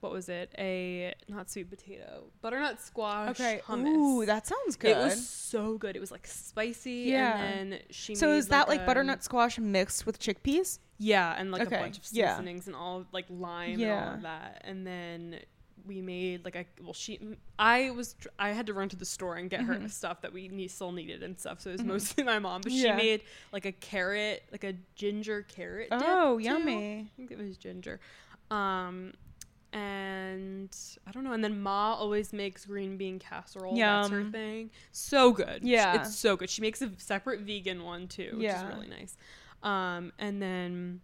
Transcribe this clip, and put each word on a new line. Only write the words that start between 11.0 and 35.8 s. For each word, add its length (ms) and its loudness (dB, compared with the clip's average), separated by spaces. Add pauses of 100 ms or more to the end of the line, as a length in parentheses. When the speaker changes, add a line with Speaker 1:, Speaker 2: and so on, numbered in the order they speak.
Speaker 1:
and, 140 -4
like, 100 0
Speaker 2:
Okay, 140 0
Speaker 1:
a 40 2
bunch 180 -6
of 120 -18
Speaker 2:
yeah. 240 4
Speaker 1:
seasonings 320 -6
and 80 -10
all, 380 -8
like, 160 -6
lime 460 -4
and 80 0
all 60 2
Speaker 2:
Yeah. 260 0
Speaker 1:
of 80 -8
that. 420 -10
And 200 -10
then 560 -10 (440)
we 180 -10
made, 420 -4
like, 120 -8
a, 80 -6 (180)
well, 120 -12
she, 260 -8
m-, 160 -12 (220)
I 320 6
was 240 -8
tr-, 140 -16 (120)
I 100 0
had 160 -2
to 80 -4
run 160 -2
to 60 -10
the 80 -10
store 320 -4
and 140 -6
get 120 -2
her 120 2
Speaker 2:
Mm-hmm. 140 -6
Speaker 1:
stuff 340 -6
that 100 -8
we 160 -12
ne-, 200 -6
still 240 -8
needed 300 -8
and 160 -10
stuff. 220 -10
So 100 -10
it 40 -6
was 60 -4
Speaker 2:
Mm-hmm. 100 0
Speaker 1:
mostly 340 0
my 160 4
mom, 220 -4
but 100 -4
she 120 4
Speaker 2:
Yeah. 120 8
Speaker 1:
made, 260 4 (300)
like, 140 -6
a 60 -4
carrot, 800 -2
like, 140 -10
a 100 -4 (220)
ginger 460 -2
carrot 480 -8
dip, 140 2
Speaker 2:
Oh, 340 6
Speaker 1:
too. 60 -2
Speaker 2:
yummy. 680 0
Speaker 1:
I 40 -20
think 140 -14
it 80 -12
was 180 -8
ginger. 440 -10 (500)
Um, 600 -2 (600)
and 1040 -6 (300)
I 60 -14
don't 120 -8
know. 80 -2
And 100 0
then 200 0
Ma 320 2
always 380 0
makes 320 -6
green 320 -4
bean 220 -4
casserole. 580 -6
That's 340 6
her 100 0
Speaker 2:
Yum. 120 -4
Speaker 1:
thing. 380 -6 (220)
So 400 8
good. 300 -2
Sh-, 40 -2
Speaker 2:
Yeah. 360 6